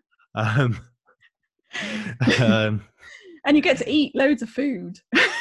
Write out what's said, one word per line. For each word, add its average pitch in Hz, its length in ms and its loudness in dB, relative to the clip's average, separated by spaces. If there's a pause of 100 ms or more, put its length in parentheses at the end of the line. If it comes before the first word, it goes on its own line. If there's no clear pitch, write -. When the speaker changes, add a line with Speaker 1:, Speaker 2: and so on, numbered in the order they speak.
(340)
Speaker 1:
Um, 110 460 0 (920)
<laughs> - 720 -4
um, 107 420 2 (640)
Speaker 2:
And 294 100 4
you 294 60 4
get 269 160 2
to 269 120 -6
eat 285 260 0
loads 262 260 2
of 220 80 -10
food. 208 500 -6 (140)
<laughs> - 60 4 (220)